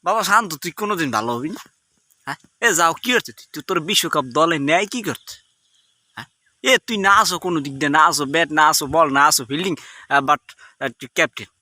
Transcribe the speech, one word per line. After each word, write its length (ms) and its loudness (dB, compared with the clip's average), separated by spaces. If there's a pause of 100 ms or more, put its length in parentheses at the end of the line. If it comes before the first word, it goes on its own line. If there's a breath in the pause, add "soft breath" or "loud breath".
বাবা 180 0
শান্ত, 320 2
তুই 180 -12
কোনোদিন 380 -4
ভালো 260 -2
হবি 120 -8
না? 140 -12 (640)
হ্যাঁ, 120 -10 (220)
এ 120 2
যাও, 200 2
কি 200 -6
হচ্ছে 200 0
তুই? 200 -20
তুই 100 -14
তোর 180 -4
বিশ্বকাপ 440 -2
দলে 340 0
নেয় 280 0
কি 160 -8
করতে? 300 -8 (840)
হ্যাঁ, 140 -16 (340)
এ 100 4 (140)
তুই 100 -4
না 200 4
আসো 220 2
কোনো 220 -2
দিক 200 -10
দিয়ে, 160 0
না 80 6
আসো 220 0
ব্যাট, 260 0
না 160 4
আসো 180 0
বল, 220 2
না 160 2
আসো 200 2
ফিল্ডিং, 320 -4
আহ, 440 -4
but, 220 0 (380 soft breath)
আহ, 80 -4
তুই 260 -12
ক্যাপ্টেন 340 -2 (140)